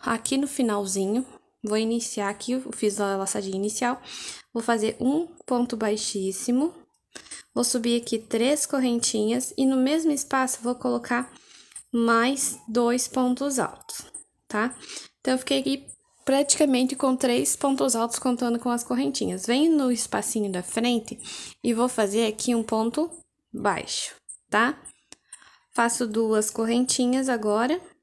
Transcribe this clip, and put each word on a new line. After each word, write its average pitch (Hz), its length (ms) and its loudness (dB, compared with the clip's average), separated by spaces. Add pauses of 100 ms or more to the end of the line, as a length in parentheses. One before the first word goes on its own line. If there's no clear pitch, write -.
aqui 233 360 -2
no 277 100 0
finalzinho. 208 760 -2 (360)
Vou 208 160 -2
iniciar 226 520 -2
aqui, 202 240 -4
eu 262 180 -4
fiz 208 300 0
a 196 160 0
laçadinha 190 400 -4
inicial. 214 440 -2 (520)
Vou 226 100 -4
fazer 220 360 0
um 294 280 0 (180)
ponto 247 300 0
baixíssimo. 214 960 -2 (800)
Vou 240 120 0
subir 233 360 0
aqui 233 160 -2
três 240 480 0
correntinhas 240 920 0
e 269 80 4
no 262 100 4
mesmo 302 360 2
espaço 262 500 0
vou 240 120 -2
colocar 247 560 -2 (640)
mais 233 680 2 (100)
dois 240 420 2
pontos 254 500 0
altos, - 460 -6 (420)
tá? 220 260 -2 (460)
Então, 254 140 0
eu 262 40 2
fiquei 269 220 0
aqui 269 280 -4 (380)
praticamente 269 680 4
com 262 200 2
três 254 400 2
pontos 269 400 0
altos 233 220 0
contando 240 400 0
com 240 140 -2
as 240 120 -2
correntinhas. 240 640 -2
Venho 302 320 4
no 262 140 4
espacinho 214 600 -2
da 180 120 -4
frente 233 560 0 (440)
e 240 80 2
vou 233 160 2
fazer 220 380 2
aqui 220 300 0
um 226 80 0
ponto 226 480 0 (420)
baixo, - 600 -4 (340)
tá? 233 280 2 (960)
Faço 240 340 0
duas 214 440 2
correntinhas 254 800 0
agora. 233 500 2 (240)